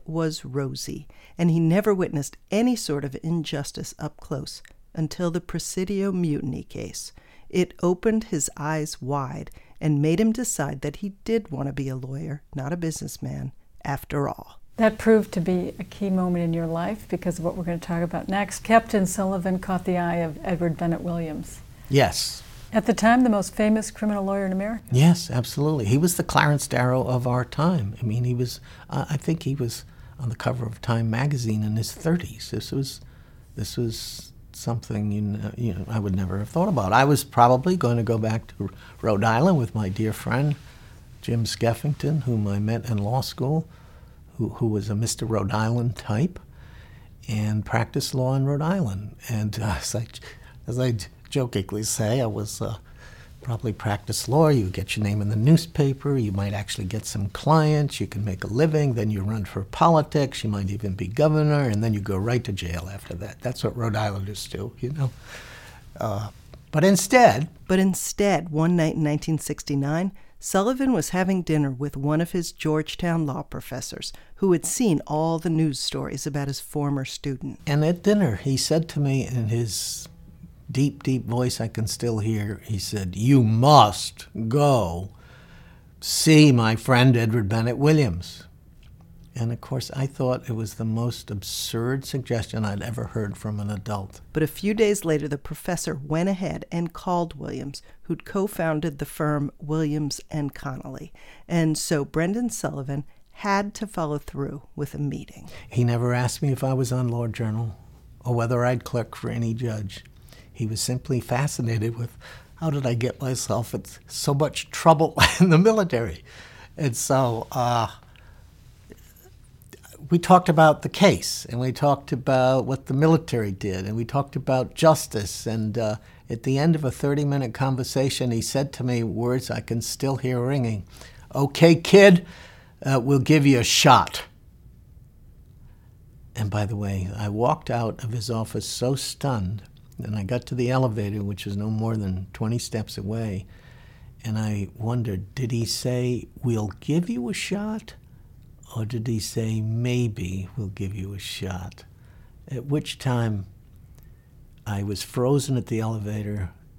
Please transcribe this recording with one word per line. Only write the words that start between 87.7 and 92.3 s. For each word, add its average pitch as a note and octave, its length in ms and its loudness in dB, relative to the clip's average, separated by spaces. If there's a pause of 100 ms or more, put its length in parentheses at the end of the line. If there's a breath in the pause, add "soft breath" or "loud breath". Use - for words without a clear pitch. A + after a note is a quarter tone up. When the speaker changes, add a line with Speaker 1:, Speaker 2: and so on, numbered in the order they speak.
Speaker 3:
Williams." C3+ 640 2 (920)
And A#2 140 -2
of A2+ 80 -8
course, - 340 -6
I C3+ 120 -2
thought B2+ 420 -2
it A#2+ 60 -2
was A2 200 -6
the A2+ 120 -4
most A#2 440 -2
absurd A#2 760 -4
suggestion A#2 580 -4